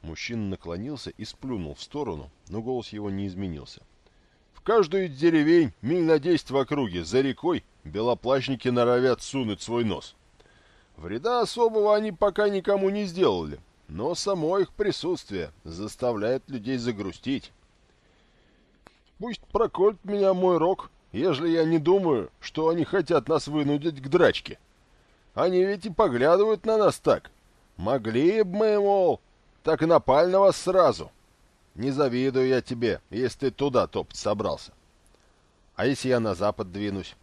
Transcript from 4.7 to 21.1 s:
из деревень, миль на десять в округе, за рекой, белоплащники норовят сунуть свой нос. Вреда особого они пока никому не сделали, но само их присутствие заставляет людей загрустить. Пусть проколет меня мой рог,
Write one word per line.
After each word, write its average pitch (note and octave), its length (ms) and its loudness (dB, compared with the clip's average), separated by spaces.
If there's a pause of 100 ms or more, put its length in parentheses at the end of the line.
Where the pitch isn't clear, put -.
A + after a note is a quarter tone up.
из C#3+ 100 -10
деревень, D#3+ 560 4 (100)
миль E3 220 0
на D#3+ 140 4
десять D#3 320 -2
в C3 60 -2
округе, B2 480 -2
за G#2 160 2
рекой, C#3 440 -2 (200)
белоплащники B2 840 -2
норовят B2 540 2
сунуть A2+ 400 -6
свой A#2+ 220 -2
нос. - 300 -6 (840)
Вреда G#3+ 460 -4
особого G#3+ 520 2
они G#3+ 160 0
пока G3+ 380 0
никому G3 420 0
не G#3 140 -4
сделали, G#2 560 -2 (280)
но A2+ 260 -6
само F#3 440 -2
их F#3 140 0
присутствие G2 800 -6 (120)
заставляет G#2+ 840 -4
людей B2+ 300 -6
загрустить. A#2 720 -6 (1700)
Пусть A3 220 -10 (120)
проколет G#3 520 0
меня G3 300 2
мой F3+ 240 4
рог, E3+ 320 0 (220)